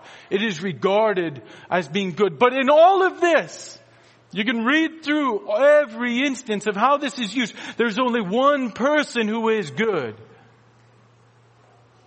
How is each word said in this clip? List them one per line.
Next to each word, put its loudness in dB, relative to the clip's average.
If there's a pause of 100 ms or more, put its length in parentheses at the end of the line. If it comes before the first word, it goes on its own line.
(300)
It -2
is -4
regarded -2 (280)
as 0
being -4
good. 0
But 4
in 0
all 6
of -2
this, 0 (540)
you -4
can -2
read 0
through -2
every 2
instance -4
of -4
how 2
this -6
is -6
used. -2 (240)
There's 0
only 0
one 0
person 0
who -2
is -2
good. -2 (1900)